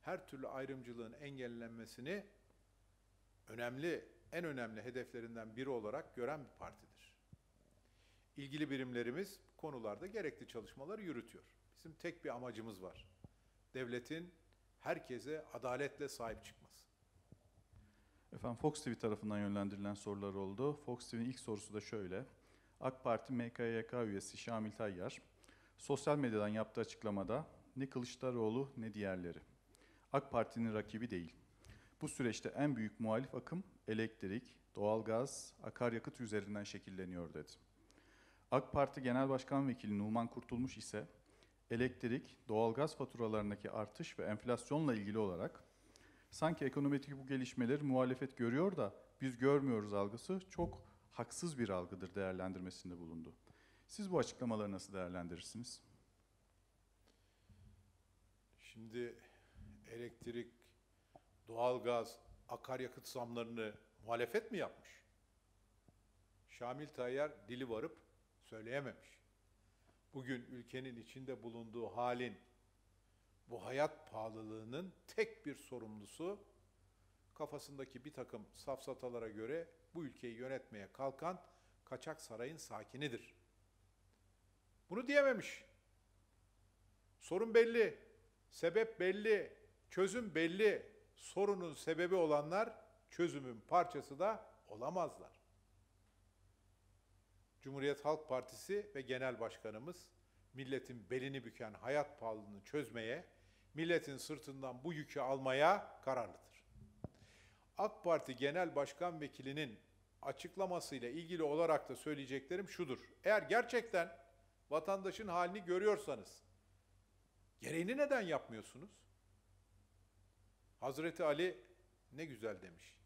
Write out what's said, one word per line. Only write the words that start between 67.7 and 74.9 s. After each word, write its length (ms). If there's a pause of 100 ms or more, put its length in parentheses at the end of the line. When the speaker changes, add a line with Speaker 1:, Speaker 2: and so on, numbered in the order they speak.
Speaker 1:
söyleyememiş. 760 (960)
Bugün 280
ülkenin 540
içinde 480
bulunduğu 440
halin, 500 (1080)
bu 180
hayat 460
pahalılığının 840 (140)